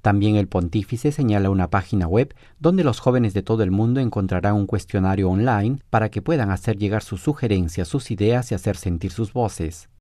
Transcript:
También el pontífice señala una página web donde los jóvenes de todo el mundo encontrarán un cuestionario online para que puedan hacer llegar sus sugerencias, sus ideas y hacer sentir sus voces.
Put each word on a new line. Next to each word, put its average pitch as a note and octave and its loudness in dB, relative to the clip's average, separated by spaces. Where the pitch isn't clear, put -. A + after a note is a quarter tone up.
También G#2 4
el G2+ 2
pontífice G2 -2
señala G#2 2
una F#2+ 2
página F#2+ 0
web A2 0
donde E3+ 2
los B2 0
jóvenes B2 2
de G2+ 0
todo A2 0
el F#2 0
mundo A2+ 2
encontrarán G2+ 0
un G2+ 2
cuestionario F#2+ 0
online A2 0
para A2 0
que G2+ -6
puedan C3 0
hacer G2 -4
llegar G2+ 0
sus - -8
sugerencias, F#2+ -2
sus - -4
ideas A#2 0
y - -2
hacer G2 -2
sentir F2 -4
sus A2 -6
voces. F#2 -6